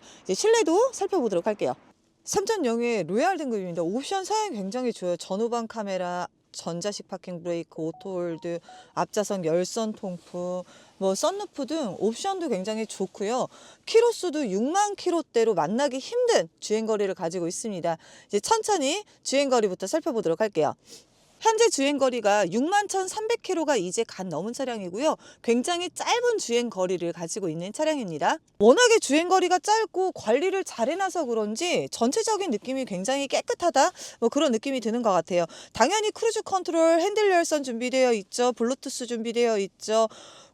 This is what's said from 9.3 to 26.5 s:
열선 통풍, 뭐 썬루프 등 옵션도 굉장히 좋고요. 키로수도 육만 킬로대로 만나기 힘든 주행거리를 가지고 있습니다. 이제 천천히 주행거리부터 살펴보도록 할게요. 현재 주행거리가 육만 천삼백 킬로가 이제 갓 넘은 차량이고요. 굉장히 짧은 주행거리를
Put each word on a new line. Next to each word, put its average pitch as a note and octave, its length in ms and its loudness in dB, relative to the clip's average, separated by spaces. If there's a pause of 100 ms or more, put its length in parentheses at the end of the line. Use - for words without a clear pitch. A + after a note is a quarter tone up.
열선 G#3+ 480 0
통풍, F3+ 680 -8 (340)
뭐 F#3+ 160 2
썬루프 F4 520 -2
등 C4+ 340 -4
옵션도 E4+ 480 -2
굉장히 G#3+ 400 -2
좋고요. G#3 600 -4 (380)
키로수도 F4+ 640 2
육만 E4+ 460 0
킬로대로 A#3 580 0
만나기 A#3 460 0
힘든 A4+ 480 2 (140)
주행거리를 G#3+ 540 0
가지고 E3+ 320 -4
있습니다. F3 500 -4 (300)
이제 G3+ 120 0
천천히 G#4 640 0 (200)
주행거리부터 B3 640 0
살펴보도록 A3+ 520 -2
할게요. D#3 340 0 (680)
현재 A4 280 4
주행거리가 B3 840 2
육만 F#4+ 340 2
천삼백 G#4+ 560 -2
킬로가 D4+ 320 0
이제 F#3 320 -2
갓 - 180 -10
넘은 F3+ 280 -6
차량이고요. A#3+ 640 -2 (280)
굉장히 E4+ 500 0
짧은 A#4 460 0
주행거리를 F#3+ 720 -2